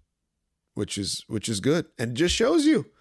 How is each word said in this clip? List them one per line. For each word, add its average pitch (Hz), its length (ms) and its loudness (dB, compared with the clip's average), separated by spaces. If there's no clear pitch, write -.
which 104 240 -6
is, 92 300 -6
which 110 200 -6
is 104 120 -4
good. 147 260 0
And 120 180 -4
just 170 180 2
shows 285 320 2
you, 302 240 2